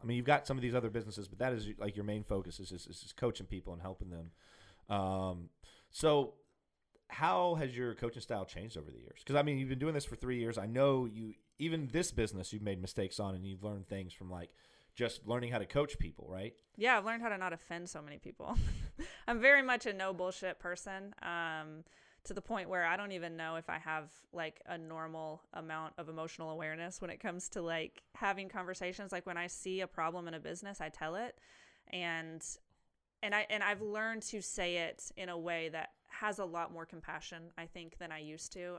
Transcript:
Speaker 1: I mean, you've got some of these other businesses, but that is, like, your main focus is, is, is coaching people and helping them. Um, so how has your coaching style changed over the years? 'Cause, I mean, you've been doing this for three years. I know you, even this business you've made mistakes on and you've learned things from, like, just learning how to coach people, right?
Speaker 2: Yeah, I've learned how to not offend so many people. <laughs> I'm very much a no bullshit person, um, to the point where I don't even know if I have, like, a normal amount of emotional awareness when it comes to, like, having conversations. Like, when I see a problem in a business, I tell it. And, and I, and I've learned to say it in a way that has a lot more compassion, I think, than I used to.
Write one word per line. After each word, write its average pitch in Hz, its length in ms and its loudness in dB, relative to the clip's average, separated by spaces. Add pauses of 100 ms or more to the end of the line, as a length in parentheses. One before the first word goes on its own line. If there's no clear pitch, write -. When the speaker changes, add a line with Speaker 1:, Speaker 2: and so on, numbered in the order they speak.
Speaker 1:
I - 20 -10
mean, 117 120 2
you've 123 80 2
got 147 200 8
some 135 120 2
of 127 40 0
these 123 140 2
other 117 140 4
businesses, 104 400 -4
but 95 100 -10
that 127 140 4
is, 104 240 -2
like, 104 180 -2
your 104 80 -2
main 104 220 0
focus 95 340 -2
is, 95 140 -8
is, 87 120 -8
is - 300 -14
coaching 110 300 0
people 90 260 -6
and 85 100 -8
helping 92 280 -6
them. 82 220 -8 (580)
Um, 95 600 2 (400)
so 147 440 6 (720)
how 175 480 6
has 135 220 0
your 120 180 0
coaching 117 260 -2
style 104 240 -2
changed 90 320 -8
over 76 140 -8
the 57 80 -14
years? - 260 -16
'Cause, 139 120 4
I 143 60 10
mean, 147 140 4
you've 135 120 0
been 131 100 0
doing 156 140 2
this 147 100 0
for 120 140 -6
three 123 220 0
years. 113 180 2
I 98 80 0
know 127 400 6
you, 110 300 -6 (240)
even 156 280 2
this 165 240 2
business 101 400 2
you've 107 100 -4
made 98 200 0
mistakes 95 400 -2
on 95 140 0
and 92 120 -4
you've 95 160 -6
learned 101 240 -4
things 95 240 -6
from, 92 180 -10
like, 87 220 -8 (420)
just 117 320 0
learning 120 260 0
how 117 80 2
to 98 60 0
coach 147 340 2
people, - 300 -2
right? 92 260 -4 (200)
Speaker 2:
Yeah, 233 220 6
I've 196 80 2
learned 233 160 -2
how 233 80 0
to 202 80 0
not 185 160 -2
offend 170 360 -6
so 156 120 -10
many 147 160 -12
people. - 400 -2 (340)
<laughs> - 360 -8
I'm 233 120 2
very 277 220 12
much 254 240 2
a 214 80 0
no 190 200 0
bullshit 180 460 -2
person, 190 640 -6
um, 160 640 -4 (380)
to 196 100 -8
the 190 80 -4
point 202 260 -2
where 180 180 4
I 170 120 6
don't 202 160 -4
even 165 240 -4
know 165 180 -2
if 165 140 -4
I 165 80 0
have, 156 340 -4 (220)
like, 160 320 -6
a 175 120 -4
normal 160 640 -6 (100)
amount 160 440 -6
of 156 120 -8
emotional 160 400 -6
awareness 160 500 -4
when 180 100 -4
it - 120 -8
comes 180 280 -4
to, 196 120 -4
like, 165 420 -2 (120)
having 196 340 0
conversations. 185 640 -4
Like, 175 120 -4
when 175 120 -4
I 175 100 -2
see 185 320 -4
a 180 80 0
problem 170 400 -2
in 165 60 -4
a 160 80 -6
business, 180 400 -8
I 156 80 -2
tell 160 260 -4
it. 233 240 -4 (500)
And, 165 560 -2 (800)
and 208 100 2
I, 208 160 4
and 208 140 2
I've 202 180 4
learned 214 420 0
to 208 180 -4
say 175 360 0
it - 380 -2
in 185 140 -6
a 175 80 -4
way 165 320 0
that 160 220 -4 (180)
has 208 300 0
a 190 60 0
lot 170 280 -2
more 165 120 -8
compassion, 160 580 -8 (140)
I 165 80 -6
think, 165 320 -12
than 165 140 -8
I 156 80 -6
used 151 340 -8
to. 175 260 -6